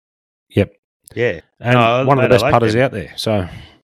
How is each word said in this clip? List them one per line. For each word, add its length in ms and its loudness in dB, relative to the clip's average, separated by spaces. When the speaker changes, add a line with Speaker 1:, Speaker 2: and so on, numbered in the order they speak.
Speaker 1:
Yep. 240 0
Speaker 2:
Yeah. 260 -4
Speaker 1:
And 140 -2
Speaker 2:
No, 320 2
Speaker 1:
one 140 2
of 60 0
the 40 2
Speaker 2:
mate, 60 2
I 0 -
Speaker 1:
best 80 0
Speaker 2:
like 100 0
Speaker 1:
putters 220 2
Speaker 2:
him. 80 2
Speaker 1:
out 100 0
there, 240 -12
so, 320 -4